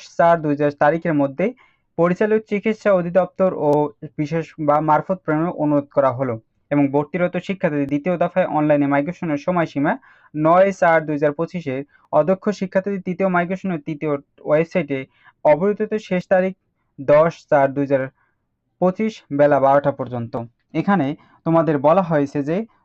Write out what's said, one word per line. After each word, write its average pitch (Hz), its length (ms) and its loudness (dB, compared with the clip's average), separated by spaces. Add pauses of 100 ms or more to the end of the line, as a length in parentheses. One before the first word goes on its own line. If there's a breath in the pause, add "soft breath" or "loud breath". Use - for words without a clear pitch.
(160)
চার 170 240 4
দুই 151 120 -2
হাজার 147 260 0
তারিখের 160 360 0
মধ্যে 143 320 0 (520 soft breath)
পরিচালক 214 500 2
চিকিৎসা 214 440 -2
অধিদপ্তর 180 600 0
ও 147 160 0 (460)
বিশেষ 156 280 -4 (160)
বা 147 200 2
মারফত 156 420 0
প্রেরণের 160 340 -2
অনুরোধ 147 320 0
করা 135 220 2
হলো। 123 240 -4 (360)
এবং 143 180 2
ভর্তিরত 151 480 -2
শিক্ষার্থীদের 160 560 -4
দ্বিতীয় 147 240 -2
দফায় 175 300 -2
অনলাইনে 151 400 0
মাইগ্রেশনের 143 600 -2
সময়সীমা 165 460 -2 (420 soft breath)
নয় 170 380 4
চার 170 320 2
দুই 151 120 -4
হাজার 147 160 0
পঁচিশে, 160 440 -6 (360 soft breath)
অদক্ষ 156 380 0
শিক্ষার্থীদের 190 560 -4
তৃতীয় 185 220 -2
মাইগ্রেশনের 180 540 -4
তৃতীয় 151 300 -6 (280)
ওয়েবসাইটে 151 580 -2 (460 soft breath)
অবরোধিত 202 500 0
শেষ 185 320 -4
তারিখ 185 260 0 (460)
দশ 151 340 4 (140)
চার 139 280 2
দুই 143 100 -2
হাজার 135 180 0 (800)
পঁচিশ 185 320 0 (200)
বেলা 143 280 4
বারোটা 139 320 2
পর্যন্ত। 120 420 -8 (400)
এখানে 160 320 0 (400 soft breath)
তোমাদের 160 320 2
বলা 156 240 4
হয়েছে 147 400 -2
যে 156 140 -4 (280)